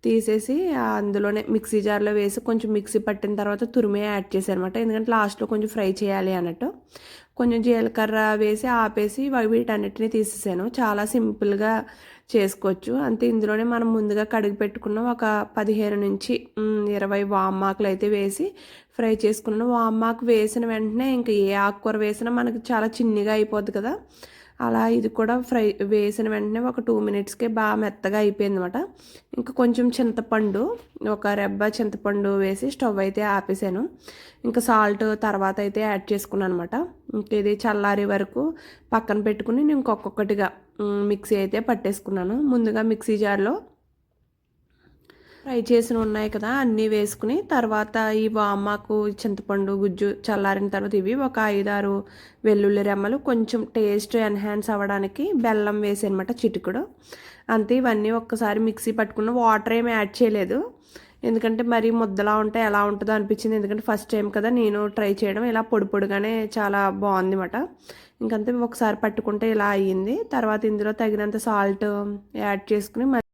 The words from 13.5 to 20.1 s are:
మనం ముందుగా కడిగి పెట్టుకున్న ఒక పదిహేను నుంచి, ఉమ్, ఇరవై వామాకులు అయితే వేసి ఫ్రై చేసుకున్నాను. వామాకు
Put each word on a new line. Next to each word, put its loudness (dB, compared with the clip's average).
మనం 0
ముందుగా 0
కడిగి -2
పెట్టుకున్న -4
ఒక -2
పదిహేను 0
నుంచి, -2
ఉమ్, 0
ఇరవై 0
వామాకులు 0
అయితే 0
వేసి -2
ఫ్రై 2
చేసుకున్నాను. 0
వామాకు 0